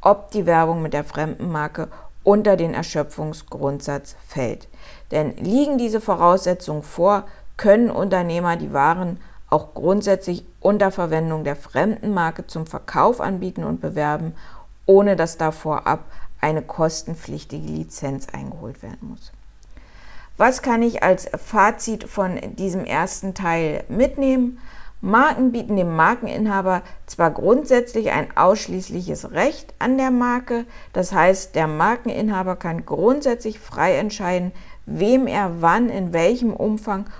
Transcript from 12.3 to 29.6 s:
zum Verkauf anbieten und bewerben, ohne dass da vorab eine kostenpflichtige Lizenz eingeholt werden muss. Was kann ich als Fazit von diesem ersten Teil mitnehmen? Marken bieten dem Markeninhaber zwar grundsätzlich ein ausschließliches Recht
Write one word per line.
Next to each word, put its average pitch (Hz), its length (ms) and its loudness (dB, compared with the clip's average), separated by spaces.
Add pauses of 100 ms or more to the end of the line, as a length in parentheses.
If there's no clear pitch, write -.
zum 160 180 -8
Verkauf 175 560 0
anbieten 185 420 -4
und 147 160 -4
bewerben, 151 540 -2 (540)
ohne 196 280 8
dass 165 220 0
da 160 140 0
vorab - 540 -2 (360)
eine 156 220 2
kostenpflichtige 160 1040 -4
Lizenz 156 640 -6
eingeholt 127 480 -12
werden - 280 -14
muss. - 220 -16 (1080)
Was 254 260 4
kann 233 180 2
ich 233 220 0
als - 340 2
Fazit 214 680 0
von 185 320 -2 (200)
diesem 185 260 -4
ersten 180 520 -4
Teil 165 520 -2
mitnehmen? 262 720 0 (400)
Marken 247 520 4
bieten 214 260 -2
dem 170 180 0
Markeninhaber 196 840 2 (240)
zwar 165 240 2
grundsätzlich 240 840 2
ein - 240 -2
ausschließliches 185 960 0
Recht - 480 -2